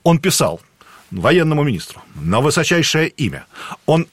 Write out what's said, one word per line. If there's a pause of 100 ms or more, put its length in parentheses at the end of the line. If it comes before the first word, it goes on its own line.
Он
писал (500)
военному
министру (140)
на
высочайшее
имя. (400)
Он